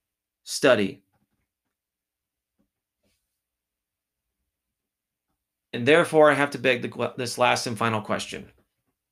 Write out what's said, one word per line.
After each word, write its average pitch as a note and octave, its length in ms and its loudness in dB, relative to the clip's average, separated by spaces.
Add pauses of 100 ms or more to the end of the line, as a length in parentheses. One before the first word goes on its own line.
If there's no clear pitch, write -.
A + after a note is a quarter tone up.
(440)
study. A2+ 580 0 (4000)
And A#2+ 140 -4
therefore, D#3 420 6
I D3 40 6
have C#3 180 0
to C3+ 60 -4
beg B2 240 -2
the A#2+ 80 -8
que-, A#2+ 260 -6
this B2 220 -8
last B2 280 0
and A#2+ 120 -6
final A2+ 240 -2
question. G2+ 440 -8 (680)